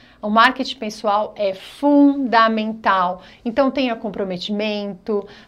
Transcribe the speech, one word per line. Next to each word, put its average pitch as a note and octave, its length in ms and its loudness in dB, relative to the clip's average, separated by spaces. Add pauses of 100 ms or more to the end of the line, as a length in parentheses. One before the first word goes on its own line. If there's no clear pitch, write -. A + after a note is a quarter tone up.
(220)
o G#3+ 80 -6
marketing B3 480 2
pessoal G#3+ 580 -4
é G3 180 -2
fundamental. A3 1700 2 (220)
Então C4+ 260 0
tenha C4 280 -2
comprometimento, G3+ 1300 -6 (200)